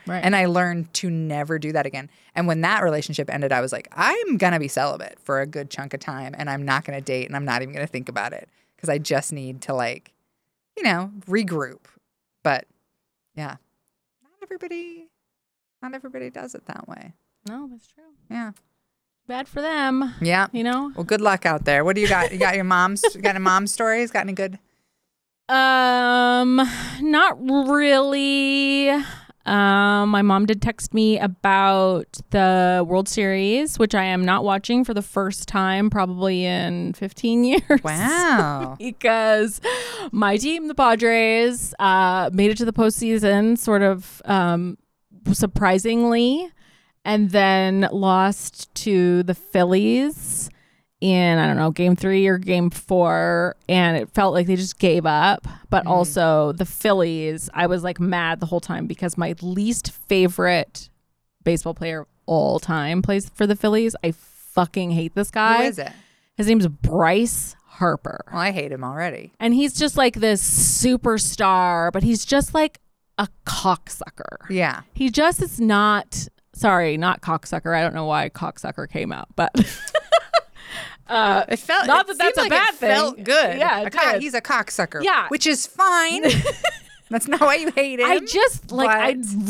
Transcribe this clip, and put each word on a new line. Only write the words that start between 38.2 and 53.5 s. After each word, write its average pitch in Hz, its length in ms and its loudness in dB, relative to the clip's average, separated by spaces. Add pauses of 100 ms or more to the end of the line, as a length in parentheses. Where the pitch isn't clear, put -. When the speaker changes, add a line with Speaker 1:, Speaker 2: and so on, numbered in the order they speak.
Speaker 1:
<laughs> - 20 -14
Because 220 800 0 (520)
my 208 240 2
team, 311 320 -4
the 294 60 -8
Padres, 233 1040 2
uh, 185 540 2
made 202 180 4
it 220 80 -2
to 240 60 -2
the 226 80 -2
postseason 220 840 2
sort 208 240 2
of, 190 440 0
um, 175 500 0 (560)
surprisingly, 233 1200 2 (540)
and 208 260 2
then 190 640 4
lost 190 800 0
to 180 500 2
the 180 100 -2
Phillies 208 1120 0 (520)
in, 180 380 4
I 156 80 2
don't 147 100 0
know, 160 140 0
game 180 260 2
three 190 300 2
or 185 100 4
game 180 320 0
four, 170 880 2 (140)